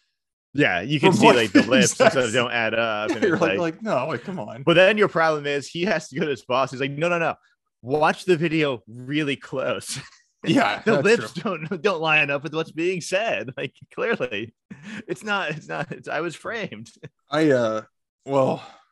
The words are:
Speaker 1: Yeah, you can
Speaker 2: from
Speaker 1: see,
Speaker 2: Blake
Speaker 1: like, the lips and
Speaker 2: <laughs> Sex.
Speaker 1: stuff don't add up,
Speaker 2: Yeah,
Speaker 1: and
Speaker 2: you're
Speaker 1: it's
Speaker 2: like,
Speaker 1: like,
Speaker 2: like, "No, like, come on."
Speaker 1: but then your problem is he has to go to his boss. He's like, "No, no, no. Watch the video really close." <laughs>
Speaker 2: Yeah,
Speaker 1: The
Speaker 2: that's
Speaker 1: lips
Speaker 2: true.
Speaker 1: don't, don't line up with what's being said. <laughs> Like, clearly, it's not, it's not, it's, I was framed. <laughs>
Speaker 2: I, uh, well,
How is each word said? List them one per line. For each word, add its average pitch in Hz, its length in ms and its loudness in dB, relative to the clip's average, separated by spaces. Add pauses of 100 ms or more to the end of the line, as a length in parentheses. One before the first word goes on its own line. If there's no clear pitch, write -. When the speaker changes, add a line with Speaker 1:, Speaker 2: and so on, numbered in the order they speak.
(540)
Speaker 1:
Yeah, 101 280 2
you 139 180 -2
can 190 140 8
Speaker 2:
from - 80 2
Speaker 1:
see, - 100 10
Speaker 2:
Blake 113 240 4
Speaker 1:
like, 285 100 6
the 110 60 -2
lips - 200 6
and - 60 -8
Speaker 2:
<laughs> - 0 -
Sex. 247 160 6
Speaker 1:
stuff 123 200 2
don't 123 180 2
add 113 240 0
up, 110 340 0
Speaker 2:
Yeah, 110 60 -2
Speaker 1:
and 107 80 -4
Speaker 2:
you're 185 100 2
Speaker 1:
it's - 80 0
Speaker 2:
like, 190 160 2
Speaker 1:
like, 165 180 -2
Speaker 2:
like, - 60 -20
"No, 160 260 -2
like, 143 160 -6
come 180 160 -10
on." 110 240 -12
Speaker 1:
but 165 120 4
then 190 240 6
your 196 80 4
problem 156 400 0
is 143 200 -4
he 170 180 -8
has 165 240 -2
to 131 100 -14
go 170 60 -2
to 151 40 -2
his 135 160 -6
boss. 127 240 0
He's 127 120 -10
like, 139 100 -4
"No, 151 180 -4
no, 175 80 -2
no. 160 160 -2 (480)
Watch 151 440 -2
the 180 120 4
video 151 500 -2
really 135 480 -4
close." 131 720 -6
<laughs> - 40 -20 (340)
Speaker 2:
Yeah, 208 400 2
Speaker 1:
The 220 100 2
Speaker 2:
that's 139 100 2
Speaker 1:
lips 208 300 2
Speaker 2:
true. 175 340 -6
Speaker 1:
don't, 175 160 -8
don't 185 180 0
line 151 300 2
up 143 100 -4
with 147 140 -8
what's 160 160 -4
being 175 280 -4
said. 151 540 -4
<laughs> - 40 -20
Like, 143 180 -8 (180)
clearly, 123 640 -4 (520)
it's 175 160 -8
not, 196 280 -4
it's 151 160 -12
not, 156 240 -8
it's, - 160 -16
I 147 140 -4
was 170 140 -6
framed. 180 540 -12 (200)
<laughs> - 200 -20
Speaker 2:
I, 151 220 2
uh, 113 300 2 (440)
well, 131 400 0 (260)